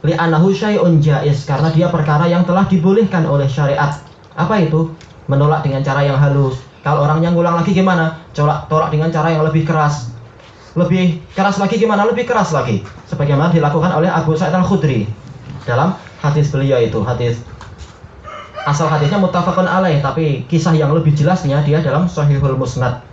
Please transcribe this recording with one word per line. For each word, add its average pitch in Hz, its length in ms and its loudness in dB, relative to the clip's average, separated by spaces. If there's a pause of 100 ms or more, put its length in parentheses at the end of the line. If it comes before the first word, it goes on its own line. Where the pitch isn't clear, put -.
Li 160 160 0
annahu 165 340 2
syai'un 190 480 2
jaiz. 143 460 0
Karena 151 240 0
dia 170 180 2
perkara 156 380 0
yang 175 180 2
telah 185 240 2
dibolehkan 190 560 2
oleh 139 240 0
syariat. 143 540 -2 (320)
Apa 190 260 0
itu? 160 300 0 (400)
Menolak 147 320 2
dengan 135 240 -2
cara 143 160 -2
yang 139 160 2
halus. 139 400 2 (240)
Kalau 139 240 0
orangnya 165 240 2
ngulang 175 320 0
lagi 202 100 0
gimana? 180 460 0 (160)
Colak, 147 320 0
tolak 156 240 0
dengan 160 240 0
cara 160 160 0
yang 156 160 0
lebih 156 160 2
keras. 151 480 -2 (640)
Lebih 180 480 0 (160)
keras 196 240 0
lagi 208 160 0
gimana? 208 320 2
Lebih 240 160 -2
keras 226 240 0
lagi. 127 320 -2 (240)
Sebagaimana 147 480 0
dilakukan 165 400 2
oleh 180 160 0
Abu 156 240 0
Sa'id 165 240 -2
Al-Khudri 143 480 0 (640)
dalam 165 240 0 (300)
hadis 147 260 0
beliau 135 300 0
itu, 110 240 0
hadis, 120 320 -2 (1300)
asal 151 240 -2
hadisnya 147 320 0
muttafaqun 180 480 0
alaih, 175 320 0
tapi 143 480 -2
kisah 170 260 0
yang 151 220 2
lebih 151 180 2
jelasnya 147 520 0
dia 151 180 2
dalam 156 240 0
Sahihul 143 480 0
Musnad. 123 460 -4 (120)